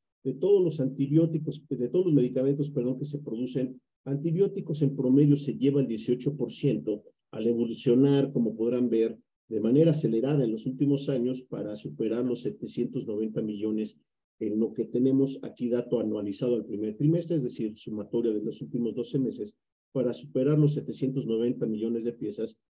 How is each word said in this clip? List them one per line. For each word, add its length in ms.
de 100
todos 300
los 160
antibióticos, 880
de 220
todos 160
los 100
medicamentos, 540
perdón, 280
que 80
se 140
producen, 600
antibióticos 760
en 140
promedio 400
se 200
lleva 260
el 60
dieciocho 480
por 160
ciento 520
al 160
evolucionar, 840
como 240
podrán 340
ver, 300
de 100
manera 320
acelerada 540
en 60
los 140
últimos 440
años 320
para 340
superar 480
los 160
setecientos 640
noventa 360
millones 580
en 180
lo 140
que 140
tenemos 560
aquí 260
dato 320
anualizado 560
al 100
primer 300
trimestre, 400
es 80
decir, 340
sumatoria 540
de 100
los 200
últimos 340
doce 240
meses, 380
para 220
superar 440
los 140
setecientos 540
noventa 420
millones 380
de 80
piezas, 480